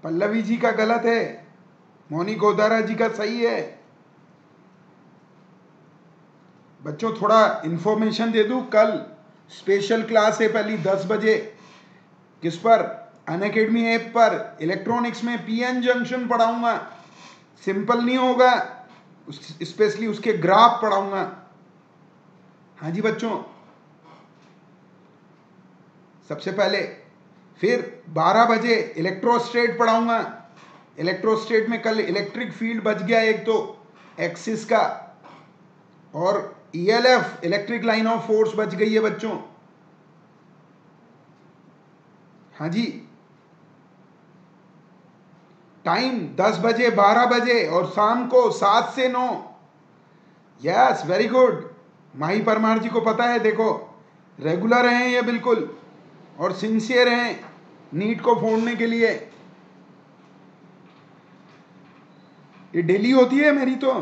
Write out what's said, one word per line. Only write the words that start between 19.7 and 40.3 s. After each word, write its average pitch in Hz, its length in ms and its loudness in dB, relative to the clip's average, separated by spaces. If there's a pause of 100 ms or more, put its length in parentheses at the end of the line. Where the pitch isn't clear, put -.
उसके 214 320 -2
graph 220 420 4
पढ़ाऊंगा। 196 420 -2 (1500)
हाँ 156 140 -8
जी 190 100 -4
बच्चों, 214 360 -2 (3000)
सबसे 160 240 -8
पहले 196 280 0 (800)
फिर 226 200 2 (280)
बारह 180 360 4
बजे 226 300 2 (220)
इलेक्ट्रोस्टैट 226 840 -2
पढ़ाऊंगा। 226 400 2 (760)
इलेक्ट्रोस्टैट 214 720 0
में 233 120 -4
कल 220 180 0
electric 202 540 -4
field 226 300 -6
बच 208 180 -2
गया 226 200 2
एक 220 240 0
तो 220 100 0 (640)
axis 165 460 -6
का, 214 180 2 (1300)
और 185 240 0 (380)
ईएलएफ़, 233 720 2
electric 202 380 -4
line 220 240 0
of 226 200 -2
force 220 280 2
बच 196 200 -2
गई 214 180 0
है 220 60 4
बच्चों। 214 380 -2 (3250)